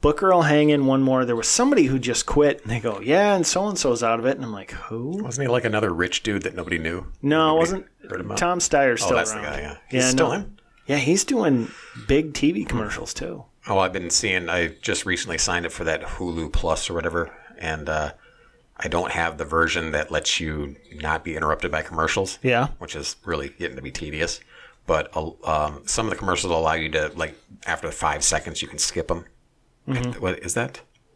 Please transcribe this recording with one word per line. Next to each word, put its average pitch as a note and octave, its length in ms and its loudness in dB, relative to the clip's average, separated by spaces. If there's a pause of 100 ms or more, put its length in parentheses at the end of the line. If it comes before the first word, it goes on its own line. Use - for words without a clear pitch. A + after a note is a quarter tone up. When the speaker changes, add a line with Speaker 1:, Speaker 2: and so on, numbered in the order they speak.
Speaker 1:
Booker D3 320 4
will F3 100 8
hang D3+ 280 6
in C#3 160 4
one C3+ 160 4
more. C3 200 4
There A#2+ 120 2
was A2+ 120 -2
somebody B3 380 4
who C3 140 2
just A#2+ 260 -2
quit, C#3+ 380 4
and A2 80 -6
they A#2 80 0
go, G#2+ 200 -4
"Yeah, F#3 360 4
and F3 100 2
so-and-so's F3 560 0
out A#2 180 4
of A2+ 60 -4
it." C3+ 120 2
And C#3 80 -8
I'm A2 80 -8
like, F#2+ 180 -12
"Who?" C#3 520 -8
Speaker 2:
Wasn't C3+ 240 -4
he, A#2+ 40 2
like, A#2+ 140 2
another G#2+ 280 2
rich F2 300 -2
dude G2+ 200 0
that F2 120 -6
nobody F2 240 -2
knew? E2+ 260 -4 (160)
Speaker 1:
No, D3 160 2
it D#3+ 100 4
Speaker 2:
Nobody D#3+ 120 4
Speaker 1:
wasn't. F3+ 260 0 (240)
Speaker 2:
heard F#2 120 -6
him F2+ 100 -8
out? - 80 -4
Speaker 1:
Tom F3+ 200 2
Steyer's C#3 440 4
Speaker 2:
Oh, - 20 0
Speaker 1:
still A2+ 120 4
Speaker 2:
that's E2+ 160 2
the - 80 -6
Speaker 1:
around. - 120 -8
Speaker 2:
guy, C#2+ 80 -6
yeah. D2 160 -10 (120)
He's B2+ 140 2
Speaker 1:
Yeah, B2+ 60 4
Speaker 2:
still C3 200 4
Speaker 1:
no. C3 40 0
Speaker 2:
in? G3+ 240 -6 (300)
Speaker 1:
Yeah, C#3+ 100 2
he's D3 260 2
doing D#3+ 460 2 (380)
big D3 260 4
T D3 180 2
V G3+ 140 -2
commercials, - 480 -4
too. - 320 -10 (220)
Speaker 2:
Oh, G2+ 100 2
I've F#2 160 4
been F2+ 180 -4
seeing, F#2 380 0
I E2+ 200 2 (120)
just - 240 -2
recently F2+ 340 -2
signed F2 280 0
up - 40 -4
for - 120 -8
that D#2+ 180 0
Hulu E2 520 -4
Plus D#2+ 360 0
or F2 60 -6
whatever, E2+ 360 -2 (280)
and, D#2+ 280 -6
uh, D2+ 240 -2 (680)
I - 120 -6
don't E2+ 220 -2
have E2 260 -2
the D#2+ 80 -6
version E2 480 0
that D2+ 180 -2
lets D#2 300 0
you D2+ 340 -6 (200)
not D#2 280 -4
be D#2+ 140 -6
interrupted D#2 340 0
by D#2+ 100 -2
commercials. D#2+ 640 -2
Speaker 1:
Yeah. B2+ 240 2 (100)
Speaker 2:
Which - 160 -12
is D2 300 -8
really D2+ 240 -4 (100)
getting F2 200 -6
to - 40 -12
be D2 80 -10
tedious. D#2 520 -6 (440)
But, D#2 300 0
uh, D#2+ 160 -2 (140)
um, D2+ 420 0
some A2+ 200 -2
of - 40 -2
the F2+ 60 -6
commercials F2+ 340 -2
allow D#2+ 220 2
you D#2+ 160 -2
to, D2+ 260 0
like, E2 200 -6 (300)
after E2 240 -4
five D2+ 320 -2
seconds, D#2+ 400 -2
you - 60 -6
can D2+ 100 -12
skip - 320 -2
'em. F2 160 -4 (640)
Speaker 1:
Mm-hmm. B2 320 -4
Speaker 2:
What F#2 200 -2
is - 160 -6
that? A#2+ 260 -4 (340)